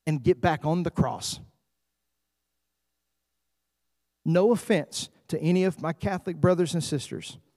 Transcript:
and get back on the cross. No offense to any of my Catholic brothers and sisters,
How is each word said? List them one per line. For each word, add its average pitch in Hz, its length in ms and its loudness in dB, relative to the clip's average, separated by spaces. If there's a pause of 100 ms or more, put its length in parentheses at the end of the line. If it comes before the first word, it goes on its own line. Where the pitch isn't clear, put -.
and 151 160 0
get 165 180 2
back 160 240 0
on 170 180 0
the - 80 -4
cross. - 500 -4 (2750)
No 180 280 4
offense - 560 0 (200)
to - 120 -4
any 180 240 2
of 185 160 -2
my 160 120 -4
Catholic 185 440 -6
brothers 170 380 2
and 160 100 -2
sisters, - 540 -8 (180)